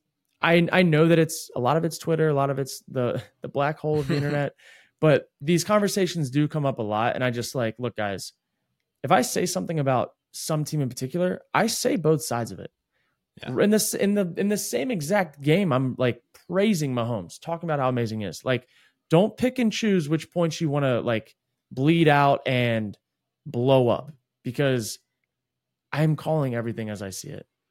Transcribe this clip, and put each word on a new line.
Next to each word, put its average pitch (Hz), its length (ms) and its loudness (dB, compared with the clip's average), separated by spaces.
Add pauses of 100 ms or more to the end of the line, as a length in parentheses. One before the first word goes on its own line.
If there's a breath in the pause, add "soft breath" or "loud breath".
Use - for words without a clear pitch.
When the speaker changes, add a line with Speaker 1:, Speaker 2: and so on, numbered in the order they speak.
(420)
Speaker 1:
I, 170 300 4
I 185 120 4
know 160 260 6
that 165 100 6
it's, - 360 -2
a - 40 -4
lot 127 180 2
of 165 80 -2
it's 156 140 -4
Twitter, 160 300 0
a 147 40 0
lot 139 160 0
of 135 100 -4
it's - 280 -8
the, 123 340 -2 (100)
<laughs> - 100 -20
the - 80 -12
black 143 280 -2
hole 151 220 -2
of 139 80 -4
the 156 80 0
Speaker 2:
<laughs> - 20 0
Speaker 1:
internet, 143 360 -2 (480 soft breath)
but 151 280 4 (120)
these 165 220 0
conversations 196 680 0
do 147 160 2
come 151 180 -4
up 135 140 -2
a 113 40 -4
lot. 107 320 0
And 127 80 -4
I 127 80 0
just, 117 220 -6
like, 117 240 -2
look, 123 180 -6
guys, 101 380 -6 (720)
if 135 80 2
I 208 100 4
say 185 240 -2
something 180 340 -4
about 131 340 0 (180)
some 151 320 -4
team 151 180 -4
in 151 80 -2
particular, 175 520 -4 (120)
I 185 140 2
say 240 280 -2
both 156 280 2
sides 117 280 -4
of - 80 -14
it. - 120 -14 (720)
Speaker 2:
Yeah. 127 180 -8
Speaker 1:
In 208 100 4
this, 208 240 2
in 202 220 0
the, 185 200 0
in 202 140 -2
the 208 80 0
same 240 340 -4
exact 170 500 -2
game, 156 300 2
I'm, 131 260 0
like, 123 240 0 (260)
praising 175 460 0
Mahomes, 113 460 -4
talking 165 300 -8
about 147 100 0
how 131 80 2
amazing 117 340 -2
he 101 40 -6
is. - 180 -10
Like, 127 240 -2 (420 soft breath)
don't 196 280 4
pick 254 220 -2
and 226 120 2
choose 185 380 0
which 156 220 -2
points 165 280 -2
you 160 100 -2
wanna, 139 300 0
like, 113 360 -4 (360)
bleed 156 380 4
out 143 360 4
and 117 520 0 (480)
blow 127 420 2
up, - 240 -2 (320)
because 127 560 -2 (920)
I'm 151 240 2
calling 147 380 -2
everything 113 340 -6
as 104 120 -8
I 95 100 -10
see - 180 -14
it. - 180 -14 (240)